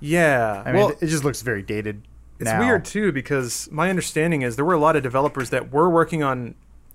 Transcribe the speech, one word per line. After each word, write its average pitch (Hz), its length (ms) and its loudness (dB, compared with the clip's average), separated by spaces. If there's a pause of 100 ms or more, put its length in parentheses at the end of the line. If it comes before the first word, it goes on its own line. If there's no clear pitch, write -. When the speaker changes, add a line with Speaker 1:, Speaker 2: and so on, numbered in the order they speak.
Speaker 1:
Yeah. 139 640 2
Speaker 2:
I 127 80 -2
mean, 190 80 4
Speaker 1:
Well, 208 100 4
Speaker 2:
it, - 120 -8
it 165 60 -2
just 151 160 -2
looks 127 180 -2
very 110 200 -2
dated 104 400 -6 (360)
Speaker 1:
it's 117 80 -4
Speaker 2:
now. 110 140 0
Speaker 1:
weird, 240 240 2
too, 202 280 -2
because 131 580 -4
my 165 200 -2
understanding 160 520 0
is 120 140 -4
there 139 80 -2
were 180 100 2
a 160 40 2
lot 156 180 4
of 139 60 2
developers 135 480 -2
that 120 220 -2
were 165 180 4
working 165 320 2
on 123 320 -4 (400)